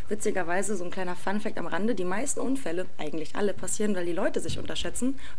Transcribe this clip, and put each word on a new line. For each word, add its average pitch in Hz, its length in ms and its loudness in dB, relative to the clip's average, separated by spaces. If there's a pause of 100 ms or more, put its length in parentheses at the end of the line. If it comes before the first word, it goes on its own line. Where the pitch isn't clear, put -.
Witzigerweise, 196 680 0
so 175 80 0
ein 175 60 0
kleiner 180 260 0
Funfact 196 420 0
am 170 80 0
Rande, 185 280 0
die 180 100 0
meisten 202 360 0
Unfälle, 185 460 0 (120)
eigentlich 156 360 -2
alle, 196 200 0
passieren, 208 420 0
weil 180 100 0
die 175 60 0
Leute 190 280 0
sich 165 180 2
unterschätzen, 240 600 0 (200)